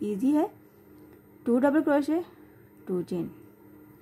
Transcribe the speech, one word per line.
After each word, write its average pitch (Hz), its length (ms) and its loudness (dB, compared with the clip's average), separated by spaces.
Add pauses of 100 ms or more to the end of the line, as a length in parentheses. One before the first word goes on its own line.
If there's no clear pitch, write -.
ईजी 208 280 0
है, 311 180 2 (960)
टू 240 140 2
डबल 285 220 2
क्रोशे, 302 400 0 (680)
टू 185 140 -4
चेन, 170 280 -6 (720)